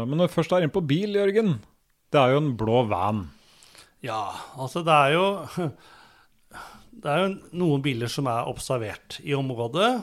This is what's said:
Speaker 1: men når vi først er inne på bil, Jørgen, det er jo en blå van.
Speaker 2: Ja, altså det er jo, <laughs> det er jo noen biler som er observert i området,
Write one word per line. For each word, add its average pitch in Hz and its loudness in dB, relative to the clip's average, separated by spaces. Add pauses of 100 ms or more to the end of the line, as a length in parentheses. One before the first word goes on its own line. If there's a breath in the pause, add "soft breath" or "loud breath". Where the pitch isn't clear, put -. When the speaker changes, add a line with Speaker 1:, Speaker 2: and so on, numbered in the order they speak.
Speaker 1:
men 147 -2
når 175 4
vi - -4
først 170 0
er 175 4
inne 143 -2
på 190 0
bil, 175 0
Jørgen, 202 2 (540)
det 151 4
er 127 6
jo 147 4
en 139 0
blå 110 4
van. 98 -2 (760 loud breath)
Speaker 2:
Ja, 107 -6 (340 loud breath)
altså 135 -6
det 160 4
er 143 6
jo, 180 -2
<laughs> - - (1300 loud breath)
det 147 -2
er 165 2
jo 196 2 (240)
noen 156 2
biler 120 -2
som 139 -2
er 117 -2
observert - -6
i 143 -2
området, 135 0